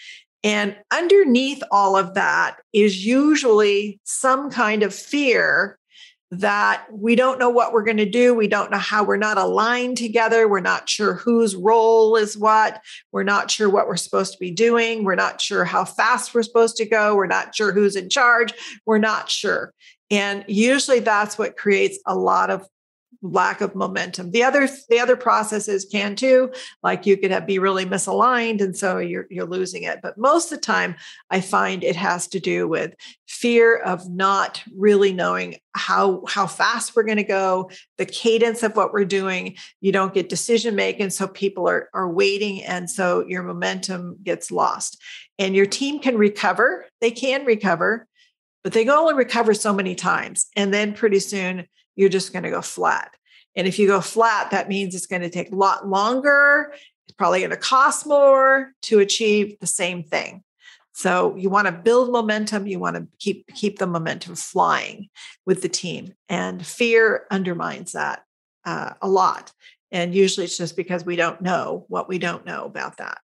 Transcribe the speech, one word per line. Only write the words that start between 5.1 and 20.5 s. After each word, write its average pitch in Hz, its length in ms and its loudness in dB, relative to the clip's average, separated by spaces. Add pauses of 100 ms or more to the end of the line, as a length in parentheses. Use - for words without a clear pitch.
that 202 600 0
we 220 240 2
don't 262 220 2
know 247 100 2
what 240 240 2
we're 220 120 2
gonna 214 200 2
do. 240 300 4
We 214 140 2
don't 202 220 0
know 202 60 0
how, 208 260 0
we're 196 140 2
not 208 220 0
aligned 226 580 0
together. 226 500 2
We're 196 140 2
not 185 260 -2
sure 196 280 0
whose 233 420 2
role 220 600 4
is 208 200 0
what. 214 460 2 (300)
We're 196 100 -4
not 196 280 0
sure 208 200 2
what 196 180 2
we're 175 80 -2
supposed 190 380 -2
to - 40 -20
be 180 120 -6
doing. 226 540 2
We're 190 100 2
not 190 260 -2
sure 190 240 -2
how 180 220 -2
fast - 480 -2
we're 233 80 2
supposed 226 340 2
to 226 80 -2
go. 214 320 2
We're 190 100 2
not 185 300 -4
sure 208 160 0
who's 196 240 2
in 185 140 -6
charge. 240 420 4 (320)
We're 220 140 2
not 214 320 0
sure. - 420 -4 (380)
And 202 380 -2
usually 247 520 2